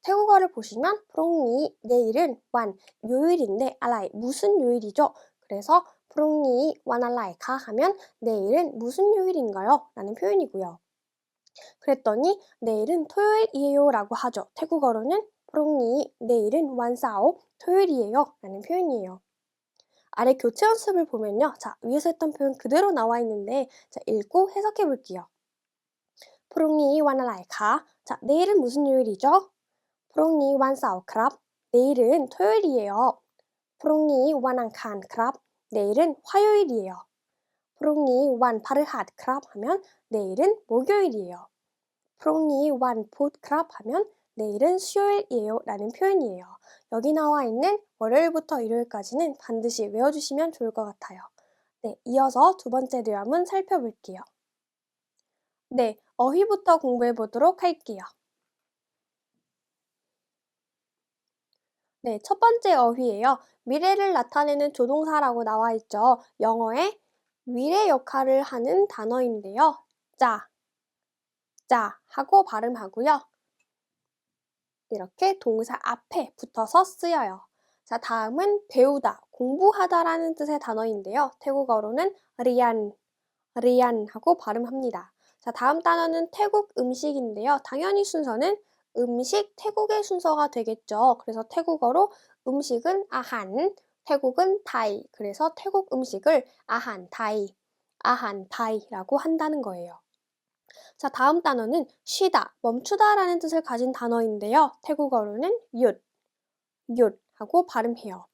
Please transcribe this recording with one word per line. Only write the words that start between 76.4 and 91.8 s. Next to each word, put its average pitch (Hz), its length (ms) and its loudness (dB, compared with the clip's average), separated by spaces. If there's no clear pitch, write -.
쓰여요. 285 600 -4
자, 233 140 -8
다음은 254 720 -2
배우다, 262 520 2
공부하다라는 330 1040 0
뜻의 294 240 -4
단어인데요. 220 800 -4
태국어로는 269 720 -2
리안, 240 540 2
리안 240 540 2
하고 339 260 0
발음합니다. 233 760 -6
자, 240 100 -10
다음 285 320 0
단어는 330 480 0
태국 415 480 0
음식인데요. 254 840 -2
당연히 392 400 0
순서는 311 520 -2
음식 247 600 -2
태국의 427 480 -2
순서가 320 440 0
되겠죠. 226 720 0
그래서 226 240 -10
태국어로 330 680 0